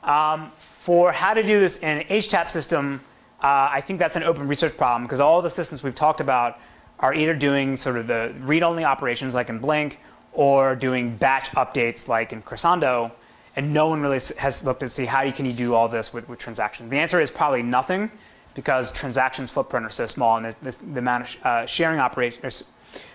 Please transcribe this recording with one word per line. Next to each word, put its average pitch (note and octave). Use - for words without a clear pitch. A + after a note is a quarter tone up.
Um, D#3
for F3
how F#3+
to A3
do G#3
this F#3
in D3+
an D#3
H G3+
tap E3+
system, C#3
uh, C#3
I C#3
think F#3+
that's E3
an E3
open D3+
research D3
problem, A#2+
'cause C3
all D#3+
the E3+
systems D#3
we've C3
talked D#3
about B2
are C3
either D#3
doing C#3
sort B2+
of A2+
the A#2
read-only E3
operations C3
like B2
in A2+
Blink, D3
or C3+
doing B2
batch C3+
updates A#2+
like A2+
in A2
Crescendo, B2+
and D3
no D3+
one D#3
really C#3
s-, -
has C#3
looked C3
to B2
see C3
how C3+
you C3+
can C3+
you B2
do A#2+
all A2+
this A2
with, A#2
with A#2+
transactions. A2+
The C3+
answer E3
is D3+
probably C#3
nothing, C3
because C3
transactions C3
footprint B2+
are A2
so A#2
small, A2+
and A2+
the, A#2
the, -
the C3
amount B2
of -
sh-, -
uh, A#2
sharing D#3+
operation, B2
or C3+
s-, -